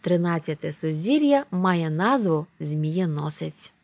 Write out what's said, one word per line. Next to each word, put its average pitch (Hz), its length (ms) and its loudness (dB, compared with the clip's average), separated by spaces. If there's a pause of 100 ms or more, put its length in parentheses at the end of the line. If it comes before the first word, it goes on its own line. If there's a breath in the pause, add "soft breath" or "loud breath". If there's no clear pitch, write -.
Тринадцяте 170 720 0
сузір'я 277 760 2
має 180 400 2
назву 175 560 2 (140)
Змієносець. 151 1120 -4 (120)